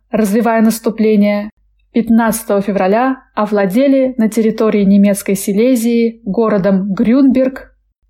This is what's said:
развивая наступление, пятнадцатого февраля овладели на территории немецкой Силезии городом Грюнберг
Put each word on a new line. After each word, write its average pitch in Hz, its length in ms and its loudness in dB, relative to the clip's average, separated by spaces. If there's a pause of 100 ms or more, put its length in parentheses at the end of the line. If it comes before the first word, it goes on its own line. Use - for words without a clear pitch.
развивая 220 520 0
наступление, 214 920 0 (420)
пятнадцатого 226 680 0
февраля 208 640 -2 (120)
овладели 226 840 0
на 220 120 0
территории 214 540 0
немецкой 196 520 2
Силезии 226 880 0
городом 202 680 -2
Грюнберг 254 840 0 (340)